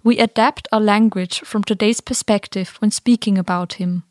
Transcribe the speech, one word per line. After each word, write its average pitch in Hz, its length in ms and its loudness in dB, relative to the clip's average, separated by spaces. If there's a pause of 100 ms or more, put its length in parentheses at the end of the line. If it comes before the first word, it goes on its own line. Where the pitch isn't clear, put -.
We 233 160 2
adapt 233 540 0
our 220 80 2
language 208 600 2
from 208 220 -4
today's 214 380 0
perspective - 800 -4
when 214 120 2
speaking 220 460 2
about 180 380 -2
him. 180 360 -4